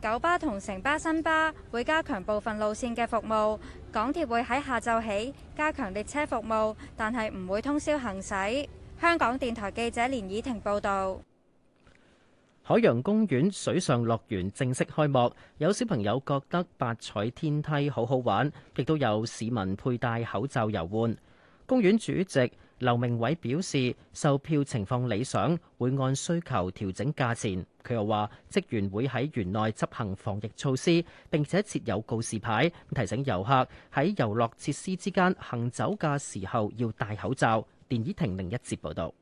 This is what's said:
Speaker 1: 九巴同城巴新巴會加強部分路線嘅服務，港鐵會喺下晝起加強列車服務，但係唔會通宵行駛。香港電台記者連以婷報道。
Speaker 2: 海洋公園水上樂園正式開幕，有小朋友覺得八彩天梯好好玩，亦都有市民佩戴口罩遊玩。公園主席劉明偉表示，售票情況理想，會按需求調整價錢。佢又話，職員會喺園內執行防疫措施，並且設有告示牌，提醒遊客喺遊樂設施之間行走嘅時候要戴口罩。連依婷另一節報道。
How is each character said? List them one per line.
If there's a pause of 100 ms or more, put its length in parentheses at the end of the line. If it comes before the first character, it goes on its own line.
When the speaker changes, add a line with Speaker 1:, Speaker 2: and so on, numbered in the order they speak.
Speaker 1:
九
巴
同
城
巴
新
巴 (200)
會
加
強
部
分
路
線
嘅
服
務， (320)
港
鐵
會
喺
下
晝
起 (220)
加
強
列
車
服
務， (200)
但
係
唔
會
通
宵
行
駛。 (320)
香
港
電
台
記
者
連
以
婷
報
道。 (1400)
Speaker 2:
海
洋
公
園
水
上
樂
園
正
式
開
幕， (220)
有
小
朋
友
覺
得 (120)
八
彩
天
梯
好
好
玩， (240)
亦
都
有
市
民
佩
戴
口
罩
遊
玩。 (480)
公
園
主
席 (280)
劉
明
偉
表
示， (180)
售
票
情
況
理
想， (200)
會
按
需
求
調
整
價
錢。 (220)
佢
又
話， (200)
職
員
會
喺
園
內
執
行
防
疫
措
施， (280)
並
且
設
有
告
示
牌， (240)
提
醒
遊
客 (260)
喺 (120)
遊
樂
設
施
之
間
行
走
嘅
時
候
要
戴
口
罩。 (220)
連
依
婷
另
一
節
報
道。